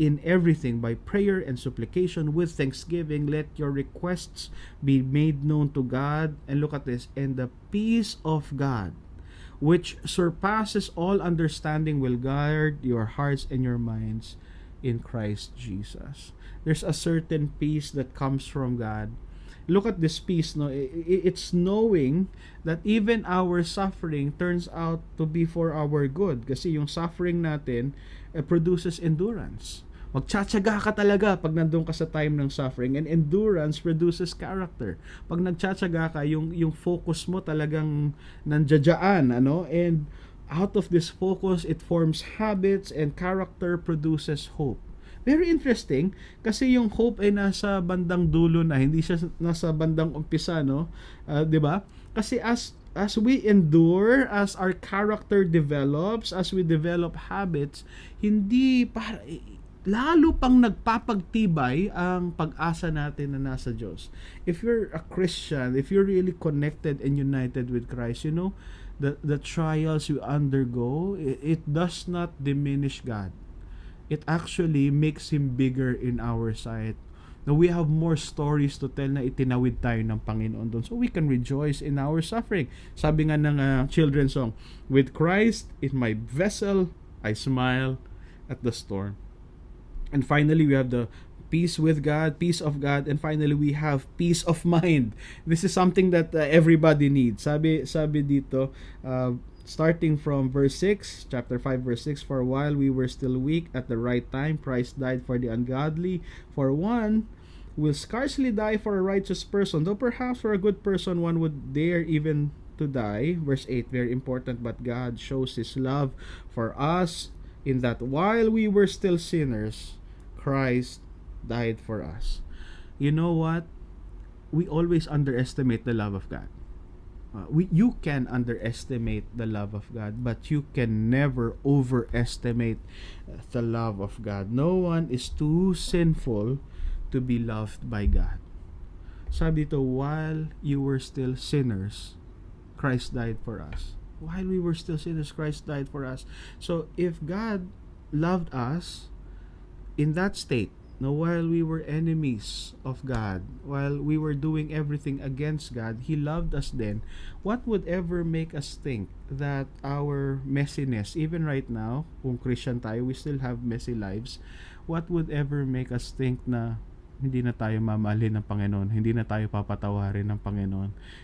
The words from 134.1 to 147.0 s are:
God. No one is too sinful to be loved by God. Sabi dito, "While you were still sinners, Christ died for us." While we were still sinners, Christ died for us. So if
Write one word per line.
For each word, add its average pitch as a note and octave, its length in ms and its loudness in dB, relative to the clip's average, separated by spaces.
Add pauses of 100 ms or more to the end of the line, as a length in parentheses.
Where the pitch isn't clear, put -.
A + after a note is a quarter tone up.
God. G2+ 240 -4
No C#3 320 2
one E3 320 0
is B2 160 -4
too E3 480 2
sinful C#3 880 0 (480)
to C3+ 80 0
be B2+ 160 0
loved A#2 560 -4
by G2+ 160 0
God. - 320 4 (880)
Sabi D#3 400 0
dito, C#3+ 160 0
"While D#3 640 -2 (160)
you C#3 160 0
were C3+ 160 0
still B2+ 400 -4
sinners, A2+ 800 -4 (640)
Christ B2 320 0
died A2+ 320 -4
for G#2 160 -8
us." - 400 -8 (160)
While F3+ 320 -6
we F#3 80 0
were E3+ 160 0
still E3 240 -4
sinners, D#3 320 -6
Christ D3+ 400 -6
died C#3 240 -6
for C#3 160 -8
us. B2+ 160 -10 (320)
So E3 400 -4
if F3 240 -2